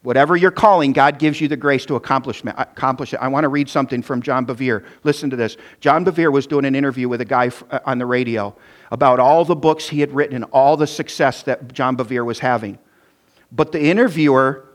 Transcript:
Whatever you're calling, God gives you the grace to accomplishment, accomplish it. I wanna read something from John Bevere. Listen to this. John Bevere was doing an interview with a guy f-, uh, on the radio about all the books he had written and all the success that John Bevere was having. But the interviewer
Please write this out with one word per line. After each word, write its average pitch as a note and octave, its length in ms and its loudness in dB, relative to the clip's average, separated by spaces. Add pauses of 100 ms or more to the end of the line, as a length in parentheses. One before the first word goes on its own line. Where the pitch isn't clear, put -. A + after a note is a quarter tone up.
Whatever C#3 320 2
you're F3+ 160 4
calling, F3+ 400 4
God C#3+ 260 4
gives D3+ 220 0
you D3+ 80 -2
the D3 80 -2
grace C3+ 300 0
to C#3 100 -4
accomplishment, B2+ 640 -4
accomplish C3 540 -6
it. - 80 -8
I C3 80 -4
wanna C#3+ 180 0
read C#3+ 220 -2
something B2+ 320 -2
from B2 200 -6
John B2+ 240 -2
Bevere. A#2+ 380 -4 (200)
Listen D3 260 -2
to B2+ 80 -6
this. A2+ 180 -2 (240)
John D#3 240 2
Bevere E3 280 2
was C#3 140 2
doing C#3+ 200 0
an C3+ 100 0
interview C3 320 -2
with B2 140 -4
a A#2 40 -4
guy B2 220 0
f-, - 240 -10
uh, C#3 140 -4
on B2 140 -2
the B2 60 -4
radio A#2 480 -2 (380)
about B2+ 280 2
all D3+ 260 4
the E3+ 100 0
books D#3 320 0
he D3 140 -2
had D3 100 0
written C#3 240 -2
and A2+ 160 -8
all C#3 240 4
the D3+ 120 0
success - 560 -4
that B2+ 300 -6
John B2+ 220 -2
Bevere A#2+ 300 -4
was A#2 140 -6
having. A2+ 380 -2 (720)
But D3+ 220 -2
the D#3 100 -4
interviewer D3 920 2